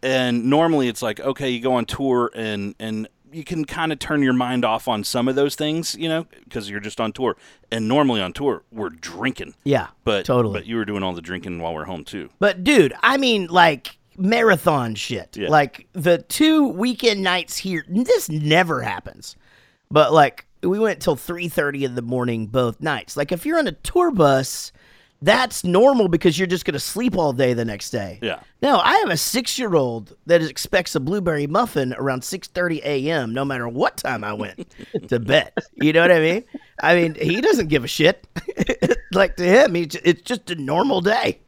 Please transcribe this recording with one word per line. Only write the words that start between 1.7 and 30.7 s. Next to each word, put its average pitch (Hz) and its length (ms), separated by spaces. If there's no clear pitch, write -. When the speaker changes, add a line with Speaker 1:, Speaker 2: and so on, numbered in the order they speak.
Speaker 1:
on 117 120
tour 123 500
and, 104 440
and 110 280
you 151 140
can 160 220
kinda 160 300
turn 147 260
your 131 100
mind 123 320
off 113 240
on 110 160
some 123 240
of 131 80
those 139 200
things, 156 400
you 165 120
know, 160 180
'cause 104 200
you're 101 100
just 104 220
on 110 100
tour. 127 240
And 113 180
normally 127 340
on 90 100
tour, 139 400
we're 104 180
drinking. 92 640
Speaker 2:
Yeah, 143 220
Speaker 1:
But, 101 180
Speaker 2:
totally. 120 300
Speaker 1:
but 101 120
you 113 120
were 107 80
doing 98 180
all 92 100
the 85 80
drinking 87 380
while 82 140
we're 78 100
home, 82 220
too. 85 240
Speaker 2:
But, 185 240
dude, 185 300
I 262 140
mean, 226 300
like, 165 500
marathon 180 800
shit. 101 400
Speaker 1:
Yeah. 107 140
Speaker 2:
Like, 147 420
the 185 280
two 311 500
weekend 214 520
nights 180 360
here, 185 320
this 247 400
never 156 520
happens. - 540
But, 143 220
like, 147 320
we 190 160
went 196 220
till 160 160
three 175 320
thirty 143 340
in 123 120
the 123 60
morning 120 460
both 117 320
nights. 147 380
Like, 143 160
if 170 120
you're 330 140
on 285 80
a 170 60
tour - 360
bus, 139 600
that's 226 440
normal 208 460
because 165 280
you're 185 80
just 175 180
gonna 151 140
sleep 202 400
all 151 160
day 127 220
the 117 100
next 104 240
day. 101 320
Speaker 1:
Yeah. 104 180
Speaker 2:
No, 262 160
I 180 200
have 403 120
a 165 80
six-year-old 160 1000
that 165 160
expects - 500